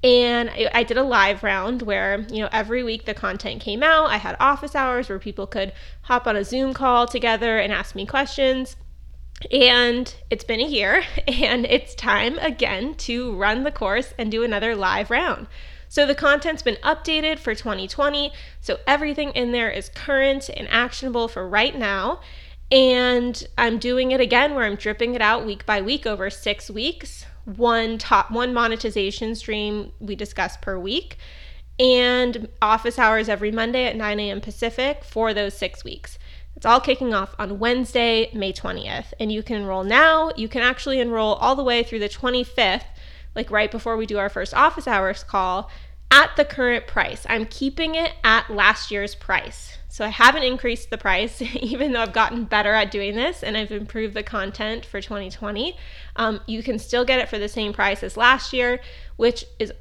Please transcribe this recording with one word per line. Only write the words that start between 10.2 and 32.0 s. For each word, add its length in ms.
it's 160
been 160
a 40
year, 380
<laughs> 120
and 380
it's 280
time 460
again 560
to 400
run 280
the 80
course 460
and 140
do 120
another 340
live 340
round. 360
So 140
the 100
content's 480
been 220
updated 520
for 160
twenty 320
twenty, 460
so 260
everything 440
in 200
there 180
is 200
current 680
and 140
actionable 580
for 180
right 320
now. 440
And 760
I'm 200
doing 340
it 100
again 340
where 80
I'm 140
dripping 380
it 60
out 240
week 200
by 160
week 260
over 220
six 420
weeks. 540
One 540
top, 340
one 220
monetization 840
stream 640
we 160
discuss 400
per 240
week, 380
and 680